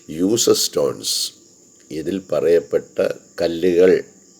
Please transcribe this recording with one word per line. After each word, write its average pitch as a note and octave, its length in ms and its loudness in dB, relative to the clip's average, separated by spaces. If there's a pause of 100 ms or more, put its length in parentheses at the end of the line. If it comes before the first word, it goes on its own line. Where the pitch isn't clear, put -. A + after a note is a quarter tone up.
(240)
uses A2+ 280 2
stones, - 800 -2 (600)
ഇതിൽ F#2 340 -6
പറയപ്പെട്ട E2 720 0 (380)
കല്ലുകൾ E2+ 560 2 (480)